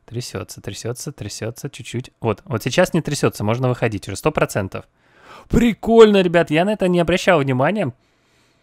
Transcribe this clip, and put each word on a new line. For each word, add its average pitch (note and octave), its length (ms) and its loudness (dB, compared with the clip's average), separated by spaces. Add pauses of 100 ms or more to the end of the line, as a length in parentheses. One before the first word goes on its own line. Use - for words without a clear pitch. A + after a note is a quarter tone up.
Трясется, - 560 -12
трясется, A#2 500 -10
трясется A2 580 -12
чуть-чуть. - 420 -12 (100)
Вот, A2 240 -2
вот A2 180 -6
сейчас F3 300 0
не E3 80 0
трясется, C#3 420 -4
можно A#2 240 -2
выходить A#2 400 -4
уже, G2 80 -8
сто - 160 -2
процентов. - 540 -4 (640)
Прикольно, A3 720 6
ребят, E3+ 280 2
я D#3+ 160 2
на G#3+ 80 -2
это F#3+ 140 -2
не F3 120 2
обращал E3+ 400 2
внимания. C#3 540 -2 (680)